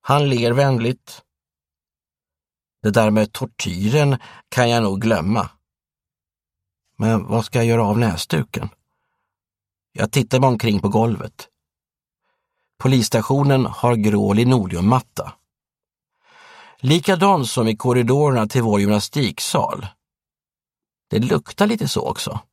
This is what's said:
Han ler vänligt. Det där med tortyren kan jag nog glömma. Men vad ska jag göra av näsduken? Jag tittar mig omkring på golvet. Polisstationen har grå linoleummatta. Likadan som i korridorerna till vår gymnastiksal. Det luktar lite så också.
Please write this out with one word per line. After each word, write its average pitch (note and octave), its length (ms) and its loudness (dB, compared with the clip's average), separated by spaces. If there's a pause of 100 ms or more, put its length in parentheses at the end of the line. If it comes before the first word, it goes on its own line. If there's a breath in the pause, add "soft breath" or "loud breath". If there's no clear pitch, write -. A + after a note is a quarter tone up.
Han C#3+ 280 0
ler A#2+ 240 0
vänligt. B2+ 680 -2 (1600)
Det G#2+ 80 -2
där G#2+ 200 2
med G#2+ 220 0
tortyren B2+ 840 -2 (300 loud breath)
kan A#2+ 220 0
jag A#2 120 0
nog G2 180 -2
glömma. G#2 500 0 (1500)
Men A2 300 0
vad A2 180 -2
ska - 140 -4
jag A#2 80 2
göra A#2 180 2
av G#2 140 0
näsduken? E2+ 720 -4 (1200)
Jag G#2 200 -4
tittar B2+ 280 0
mig C3+ 80 4
omkring A2 320 0
på G2+ 80 0
golvet. A2 600 -2 (1300)
Polisstationen C3+ 880 2
har - 280 0
grå G#2 380 2
linoleummatta. G#2 1000 0 (1400 loud breath)
Likadan E3+ 720 2
som A2+ 220 -2
i A2 80 -2
korridorerna B2+ 720 2
till A#2+ 160 -2
vår G#2 180 2
gymnastiksal. G#2 1040 -2 (1200)
Det - 100 -2
luktar - 480 -2
lite - 220 -2
så - 200 -4
också. - 320 -8 (120)